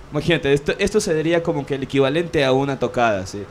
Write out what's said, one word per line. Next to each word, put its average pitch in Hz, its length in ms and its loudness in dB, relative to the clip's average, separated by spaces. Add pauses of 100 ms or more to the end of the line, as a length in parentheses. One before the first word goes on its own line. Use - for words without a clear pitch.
(120)
imagínate, 147 420 0
esto, 143 260 2
esto 196 220 2
sería 165 420 0
como 151 220 -2
que 139 100 -4
el 135 80 -4
equivalente 139 600 0
a 131 80 4
una 135 260 0
tocada, 113 460 0
¿sí? 101 260 -10